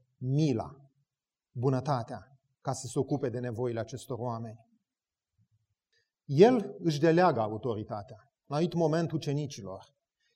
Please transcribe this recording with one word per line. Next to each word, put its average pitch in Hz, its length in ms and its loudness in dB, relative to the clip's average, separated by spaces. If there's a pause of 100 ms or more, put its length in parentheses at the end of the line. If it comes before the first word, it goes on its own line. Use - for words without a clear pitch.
(180)
mila, 127 580 0 (760)
bunătatea, 127 880 -2 (220)
ca 139 120 -4
să - 140 -8
se - 120 -2
ocupe 139 300 0
de 113 100 -6
nevoile 120 400 -4
acestor 113 400 -8
oameni. 117 480 -8 (1600)
El 196 540 6
își 160 200 0
deleagă 165 400 4
autoritatea, 107 960 -6 (120)
la 143 100 -6
anumit 165 180 0
moment, 165 380 2
ucenicilor. 139 840 -6 (380)